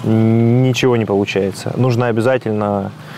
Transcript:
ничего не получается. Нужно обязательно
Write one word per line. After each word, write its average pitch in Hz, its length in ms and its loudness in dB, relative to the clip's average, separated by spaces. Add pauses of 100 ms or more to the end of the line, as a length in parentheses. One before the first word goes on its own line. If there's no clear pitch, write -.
ничего 117 920 2
не 110 80 0
получается. 98 720 -2
Нужно 120 300 0
обязательно 107 840 -2 (260)